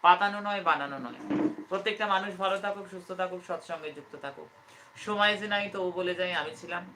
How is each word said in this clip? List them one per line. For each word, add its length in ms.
পাতানো 420
নয়, 220
বানানো 360
নয়। 160
প্রত্যেকটা 440
মানুষ 180
ভালো 220
থাকুক, 280
সুস্থ 160
থাকুক, 280
সৎসঙ্গে 480
যুক্ত 180
থাকুক। 240
সময় 360
যে 120
নাই 120
তবু 140
বলে 200
যাই, 220
আমি 200
ছিলাম 220